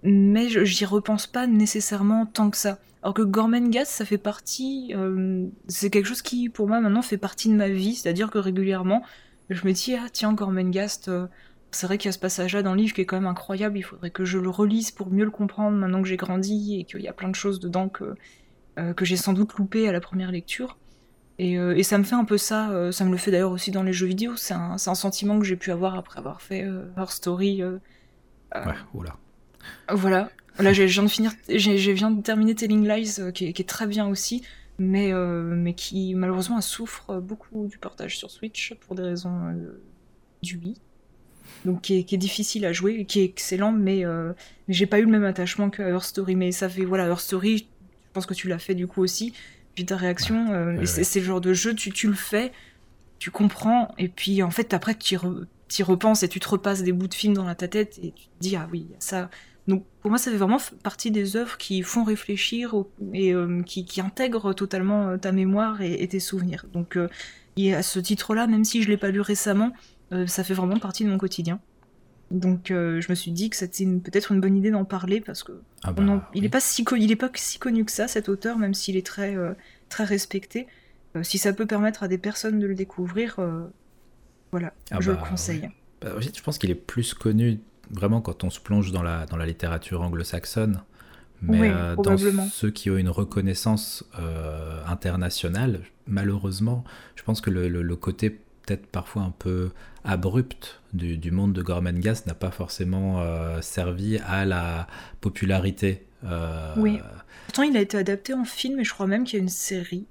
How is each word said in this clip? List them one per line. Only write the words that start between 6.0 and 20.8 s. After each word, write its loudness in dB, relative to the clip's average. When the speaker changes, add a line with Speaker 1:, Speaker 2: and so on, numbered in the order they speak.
Speaker 1:
chose -4
qui, -2
pour -2
moi, 4
maintenant, 4
fait -2
partie -2
de 8
ma 4
vie. 0
C'est-à-dire -2
que 0
régulièrement, 2
je -2
me 4
dis, « -2
Ah, -8
tiens, 0
Gormenghast, 0
euh, -2
c'est -4
vrai 0
qu'il -2
y 0
a -2
ce -8
passage-là -2
dans 2
le 4
livre 4
qui -2
est 2
quand -2
même 0
incroyable, -2
il -6
faudrait -10
que -4
je 0
le 0
relise 2
pour -6
mieux 4
le -2
comprendre 0
maintenant 2
que 0
j'ai 0
grandi -2
et -6
qu'il -12
y -8
a -12
plein -8
de -2
choses -2
dedans -2
que, -8
euh, -2
que 0
j'ai 2
sans 2
doute 2
loupées 2
à 0
la 0
première -4
lecture. » -8